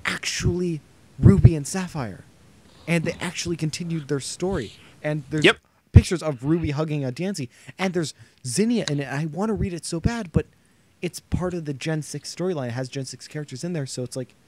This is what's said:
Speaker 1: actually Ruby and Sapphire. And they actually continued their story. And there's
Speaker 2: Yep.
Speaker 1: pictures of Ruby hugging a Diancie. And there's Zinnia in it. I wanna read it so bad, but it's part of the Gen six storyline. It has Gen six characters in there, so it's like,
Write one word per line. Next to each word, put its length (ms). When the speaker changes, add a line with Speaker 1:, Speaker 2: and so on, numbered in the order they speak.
Speaker 1:
actually 760
Ruby 380
and 100
Sapphire. 580
And 180
they 160
actually 340
continued 520
their 120
story. 540
And 260
there's 160
Speaker 2:
Yep. 120
Speaker 1:
pictures 320
of 200
Ruby 280
hugging 340
a 60
Diancie. 380
And 160
there's 200
Zinnia 440
in 100
it. 80
I 200
wanna 260
read 200
it 120
so 140
bad, 320
but 160
it's 180
part 340
of 120
the 80
Gen 280
six 320
storyline. 360
It 20
has 180
Gen 160
six 220
characters 360
in 100
there, 120
so 180
it's 120
like, 180